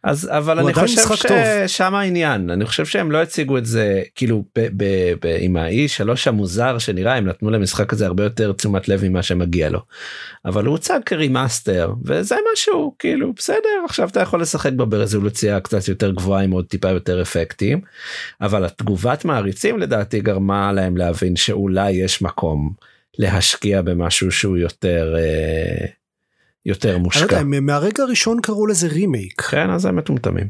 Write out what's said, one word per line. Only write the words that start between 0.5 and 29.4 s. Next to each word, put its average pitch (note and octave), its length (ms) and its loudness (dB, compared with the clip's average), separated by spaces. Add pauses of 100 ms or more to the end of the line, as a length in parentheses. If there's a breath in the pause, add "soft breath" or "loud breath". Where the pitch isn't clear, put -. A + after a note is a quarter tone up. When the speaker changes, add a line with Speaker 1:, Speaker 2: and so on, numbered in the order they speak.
Speaker 2:
הוא C#3+ 100 4
Speaker 1:
אני - 40 2
Speaker 2:
עדיין E3 140 4
Speaker 1:
חושב A#3 140 2
Speaker 2:
משחק A3 280 2
טוב. - 80 4 (300)
Speaker 1:
ששם F#3+ 280 0
העניין, E3 560 0
אני G2 160 0
חושב D3+ 200 -2
שהם F3 260 -2
לא D#3 100 2
הציגו C#3 360 -2
את A#2 80 -2
זה, G#2 360 2 (120)
כאילו, A2+ 300 0 (120)
ב-, A2+ 200 2
ב-, G2+ 80 0 (380)
ב-, E2 180 0
עם F2+ 160 2
ה-E G2+ 320 0
שלוש A#2 400 0
המוזר A2+ 500 0
שנראה, G#2+ 360 0
הם G#2+ 120 0
נתנו G#2+ 240 -2
למשחק G#2+ 420 0
הזה A2 140 0
הרבה F#2 180 0
יותר G#2+ 280 0
תשומת G2 360 -2
לב G2 200 2
ממה F2+ 140 2
שמגיע F2 480 0
לו. F2 100 -2 (640 loud breath)
אבל G2+ 220 0
הוא C#3 60 2
הוצג C#4 340 0
כרימאסטר, B2 880 0 (120)
וזה F3+ 320 0 (160)
משהו, E4+ 460 0
כאילו, C4+ 380 -2
בסדר, F#4+ 200 -2 (280)
עכשיו - 240 -2
אתה G3 120 0
יכול F3+ 220 0
לשחק D3+ 340 -2
בו B2 100 2
ברזולוציה G#2 760 0
קצת G2 280 -2
יותר G2 220 0
גבוהה, F#2+ 320 0
עם F#2+ 80 2
עוד F#2 160 0
טיפה F#2+ 240 -2
יותר F2+ 320 0
אפקטים, G2 580 -2 (600 loud breath)
אבל G2+ 240 0
התגובת G#2+ 600 -2
מעריצים, C#3+ 540 0
לדעתי, A2+ 420 -2
גרמה G2 520 0
להם F#2 240 0
להבין F2 400 0
שאולי G2 540 0
יש F#2 320 0
מקום D#2 500 -2 (460 soft breath)
להשקיע F#2+ 640 2
במשהו F2 500 0
שהוא F#2+ 240 0
יותר, E2+ 600 0
אה, D#2+ 680 0 (800)
יותר G2+ 220 0
Speaker 2:
אני F2+ 100 2
לא F2 60 2
Speaker 1:
מושקע. C#3+ 180 2
Speaker 2:
יודע, - 160 4
הם C#3+ 280 0
מהרגע E3 360 0
הראשון A#3 400 0
קראו G#3+ 240 0
לזה F3 220 0
רימייק. D3 520 -2